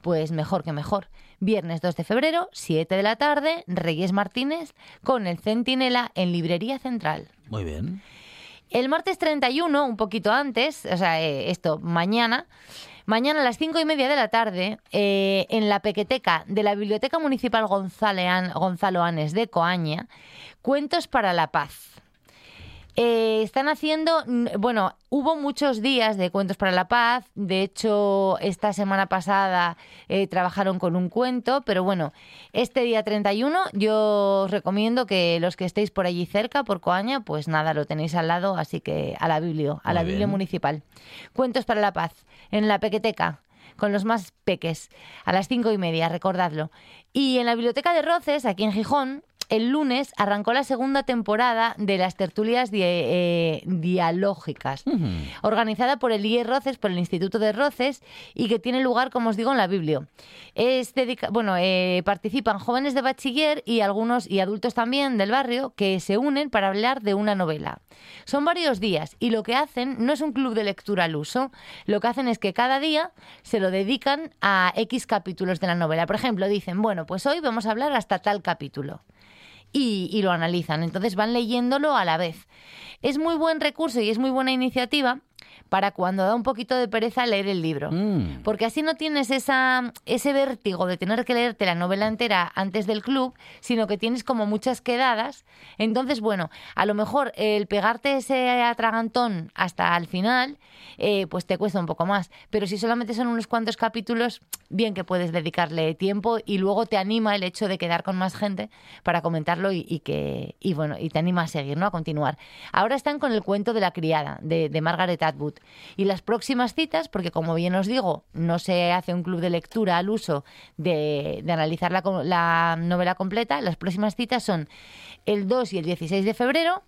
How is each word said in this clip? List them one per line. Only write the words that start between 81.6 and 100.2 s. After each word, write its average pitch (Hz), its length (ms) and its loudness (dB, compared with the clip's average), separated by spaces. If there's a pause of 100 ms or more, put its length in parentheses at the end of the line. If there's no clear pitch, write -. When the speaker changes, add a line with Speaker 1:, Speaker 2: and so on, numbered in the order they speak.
Speaker 1:
a 196 80 2
la 160 140 2
vez. 170 280 -6 (540)
Es 269 160 0
muy 320 200 0
buen 320 220 0
recurso 294 440 -2
y 214 80 2
es 220 80 0
muy 262 100 0
buena 262 240 0
iniciativa 254 680 0 (500)
para 196 220 2
cuando 185 320 0
da 208 100 2
un 240 80 -2
poquito 247 340 -2
de 247 120 2
pereza 226 360 0
leer 202 240 2
el 190 140 0
libro. 147 280 -2
Speaker 2:
Mm. 156 540 0
Speaker 1:
Porque 214 220 0
así 302 160 -2
no 320 140 0
tienes 294 340 -2
esa, 262 640 2 (100)
ese 269 300 0
vértigo 220 500 0
de 180 140 -2
tener 226 260 0
que 254 80 -2
leerte 233 320 0
la 180 100 2
novela 185 320 0
entera 214 480 0
antes 196 320 -2
del 214 140 0
club, 254 320 0 (280)
sino 226 260 0
que 208 100 0
tienes 226 280 -2
como 226 200 0
muchas 214 380 -2
quedadas. 247 640 0 (320)
Entonces, 233 420 0
bueno, 196 300 0 (240)
a - 100 2
lo 208 80 2
mejor 220 440 0
el 208 300 2
pegarte 226 520 0
ese 254 320 0 (100)
atragantón 226 920 0
hasta 175 420 0
el 170 100 -2
final, 254 520 0 (400)